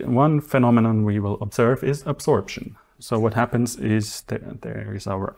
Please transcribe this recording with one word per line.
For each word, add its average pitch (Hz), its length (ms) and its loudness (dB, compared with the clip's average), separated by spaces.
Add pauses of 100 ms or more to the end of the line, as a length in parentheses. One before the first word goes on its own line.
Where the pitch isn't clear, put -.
one 143 360 4
phenomenon 117 640 4
we 104 160 0
will 101 200 -2
observe 117 440 0
is 143 220 -2
absorption. - 680 -2 (220)
So - 200 -2
what 110 160 2
happens 120 420 0
is 110 460 -2
that 107 400 -10
there 107 320 -10
is 101 120 -10
our 98 320 -4